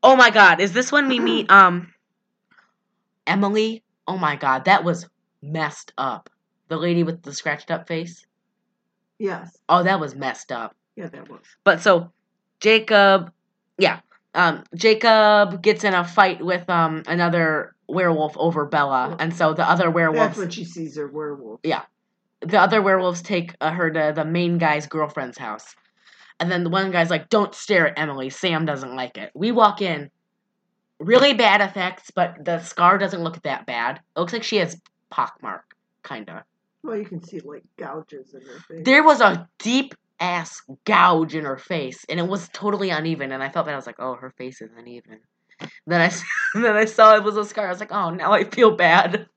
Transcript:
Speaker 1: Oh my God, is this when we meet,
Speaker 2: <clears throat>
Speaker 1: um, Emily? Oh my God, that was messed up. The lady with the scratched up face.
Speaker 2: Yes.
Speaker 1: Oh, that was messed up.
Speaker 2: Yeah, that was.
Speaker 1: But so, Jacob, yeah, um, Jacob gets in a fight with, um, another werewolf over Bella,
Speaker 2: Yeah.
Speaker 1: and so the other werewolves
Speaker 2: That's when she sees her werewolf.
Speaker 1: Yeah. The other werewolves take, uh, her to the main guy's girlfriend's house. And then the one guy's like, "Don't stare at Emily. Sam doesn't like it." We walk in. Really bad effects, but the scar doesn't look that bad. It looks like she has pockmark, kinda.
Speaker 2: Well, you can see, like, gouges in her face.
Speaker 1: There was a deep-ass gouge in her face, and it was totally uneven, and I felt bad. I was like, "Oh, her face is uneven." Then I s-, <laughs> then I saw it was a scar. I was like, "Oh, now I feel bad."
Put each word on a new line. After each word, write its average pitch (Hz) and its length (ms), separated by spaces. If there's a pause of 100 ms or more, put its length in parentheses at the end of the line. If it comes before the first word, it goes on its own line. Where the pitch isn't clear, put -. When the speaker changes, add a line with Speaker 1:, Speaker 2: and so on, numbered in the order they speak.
Speaker 1:
Oh 262 140
my 240 140
God, 190 300
is 190 120
this 247 180
when 285 180
we 254 120
meet, 226 300
Speaker 2:
<clears throat> - 0
Speaker 1:
um, 180 420 (1300)
Emily? 214 560 (260)
Oh 190 100
my 151 180
God, 131 280
that 185 200
was 170 240 (340)
messed 151 540
up. 127 320 (400)
The 165 80
lady 170 280
with 170 180
the 143 100
scratched - 380
up 170 160
face. 170 400 (920)
Speaker 2:
Yes. 180 380 (120)
Speaker 1:
Oh, 180 160
that 190 160
was 143 140
messed 135 380
up. 117 220 (220)
Speaker 2:
Yeah, 175 120
that - 200
was. - 120 (240)
Speaker 1:
But 175 160
so, 175 320 (480)
Jacob, 202 720 (460)
yeah, 170 220 (340)
um, 170 300 (100)
Jacob 214 880
gets 208 220
in 196 100
a 175 100
fight 185 400
with, 180 240
um, 160 380
another 165 680 (140)
werewolf 160 480
over 156 300
Bella, 139 440
Speaker 2:
Yeah. 165 100
Speaker 1:
and 160 140
so 156 200
the 160 140
other 175 220
werewolves 160 400
Speaker 2:
That's - 80
when 180 120
she - 140
sees 160 320
her 151 100
werewolf. 139 560
Speaker 1:
Yeah. 151 200 (580)
The 180 200
other 202 220
werewolves 185 400
take, 175 380
uh, 156 100
her 170 200
to 156 240
the 156 100
main 170 340
guy's 151 280
girlfriend's 147 520
house. 110 360 (640)
And 170 140
then 175 120
the 170 60
one 190 200
guy's 170 200
like, 160 200
"Don't 208 240
stare 170 340
at - 100
Emily. 139 320
Sam 165 360
doesn't 135 280
like 127 220
it." - 180
We 202 180
walk 214 280
in. 156 300 (880)
Really 254 360
bad 208 260
effects, 190 540
but 170 300
the 170 160
scar 175 380
doesn't 185 240
look 165 200
that 135 240
bad. 123 340 (160)
It 156 40
looks 175 120
like 226 100
she - 140
has 170 240 (300)
pockmark, - 640 (280)
kinda. 104 420 (380)
Speaker 2:
Well, 233 140
you 208 80
can 170 180
see, - 180
like, 143 240 (140)
gouges 147 540
in 135 100
her - 160 (100)
face. 160 160
Speaker 1:
There 269 180
was 302 180
a 185 260 (120)
deep-ass 196 1040 (220)
gouge 175 500
in 156 100
her 135 140
face, 143 500
and 156 100
it 175 100
was 190 220
totally 196 400
uneven, 151 420
and 135 100
I 139 80
felt 165 160
bad. 151 80
I - 20
was 135 100
like, 117 140
"Oh, 127 140
her 127 240
face 131 240
is 110 140
uneven." 117 440 (640)
Then 170 140
I 165 60
s-, - 160 (160)
<laughs> - 160
then 220 220
I 214 100
saw 220 300
it 208 80
was 208 120
a 208 80
scar. 208 220
I 185 40
was 180 100
like, 208 120
"Oh, 185 180
now 175 220
I 214 120
feel 220 320
bad." 180 500 (100)